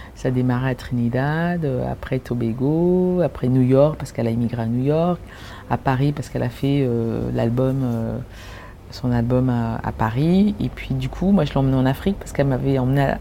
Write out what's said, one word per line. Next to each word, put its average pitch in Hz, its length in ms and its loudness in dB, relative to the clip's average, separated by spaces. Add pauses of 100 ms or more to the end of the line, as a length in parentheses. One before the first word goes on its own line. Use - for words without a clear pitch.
(140)
Ça - 160 -2
démarrait 127 400 2
à 127 40 0
Trinidad, 143 920 -2
euh, 127 260 -2
après 131 280 -4
Tobago, 156 1040 0
après 139 260 -2
New 131 140 4
York, 135 360 6
parce - 140 -8
qu'elle 117 140 -2
a 113 40 2
immigré 117 320 0
à 113 40 0
New 120 160 0
York, 165 380 2 (480)
à 123 80 -2
Paris, 139 360 2
parce 143 180 -6
qu'elle 127 120 -4
a 123 60 0
fait, 139 340 0
euh, 117 520 0
l'album, 127 480 2
euh, 113 360 -2 (720)
son - 220 -2
album 127 380 2
à, 113 320 0
à - 100 -4
Paris. 165 680 2
Et 127 100 -2
puis, - 240 -6
du 131 160 -4
coup, 185 200 0
moi, 190 140 4
je 143 100 -4
l'emmenais 135 220 2
en 131 100 4
Afrique, 165 320 0
parce - 140 -12
qu'elle 139 140 2
m'avait 135 320 0
emmenée 131 240 2
à, - 180 0